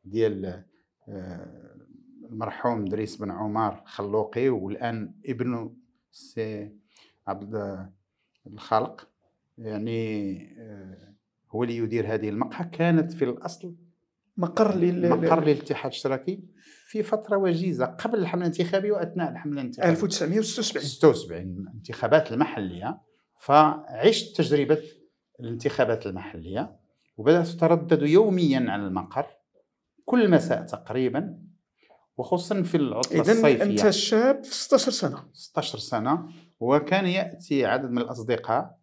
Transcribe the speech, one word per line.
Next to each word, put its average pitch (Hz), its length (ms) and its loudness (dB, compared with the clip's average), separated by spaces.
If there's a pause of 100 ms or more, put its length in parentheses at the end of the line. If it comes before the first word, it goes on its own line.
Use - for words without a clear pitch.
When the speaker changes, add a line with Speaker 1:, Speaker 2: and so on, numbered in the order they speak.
Speaker 1:
ديال، 98 600 -2 (440)
آه، 90 580 -14 (640)
المرحوم 110 540 -2
دريس 104 320 -4
بن 104 140 -8
عمر 107 540 -2
خلوقي، 107 640 -2
والآن 107 680 -4 (120)
ابنه 120 460 -6 (380)
سي 107 640 -10 (540)
عبد 101 600 -8 (600)
الخالق، 110 600 -4 (500)
يعني، 110 840 -6 (180)
آه، 98 560 -20 (360)
هو 110 120 -2
اللي 117 140 -2
يدير 110 380 -2
هذه 107 140 -2
المقهى. 127 440 -4
كانت 170 400 4
في - 120 0
الأصل 170 500 -8 (640)
Speaker 2:
مقر 190 380 2
لل-، 175 360 2
Speaker 1:
مقر 165 340 4
للاتحاد 139 480 0
الاشتراكي 135 520 -4 (420)
في 214 160 -4
فترة 214 340 0
وجيزة 170 500 2
قبل 220 320 -4
الحملة 175 280 -2
الانتخابية 190 460 0
وأثناء 175 380 -2
الحملة 143 300 -6
الانتخابية. 131 300 0
Speaker 2:
ألف 165 120 2
وتسعمية 180 360 -2
وستة 220 220 -4
وسبعين. - 260 -4
Speaker 1:
ستة 151 220 6
وسبعين، 92 600 0
الانتخابات 120 640 0
المحلية، 101 680 -4 (360)
فعشت - 1000 4
تجربة 147 420 2 (640)
الانتخابات 117 680 -2
المحلية، 90 680 -8 (400)
وبدأت 165 320 4
أتردد 165 540 2
يوميًا 156 680 4
على 101 160 -4
المقر 92 400 -4 (800)
كل 226 260 4
مساء 135 320 4
تقريبًا، 120 760 -4 (800)
وخصوصًا 185 460 -2
في 175 140 -2
العطلة 131 440 0
Speaker 2:
إذن 202 120 4
Speaker 1:
الصيفية. 220 300 6
Speaker 2:
أنت 208 280 4
شاب 233 540 2
في - 100 -12
ستاشر 269 360 2
سنة. 139 420 -4
Speaker 1:
ستاشر - 460 -8
سنة. 131 500 -2 (320)
وكان 147 460 2
يأتي 147 600 -2
عدد 127 240 0
من 123 80 0
الأصدقاء 117 840 -2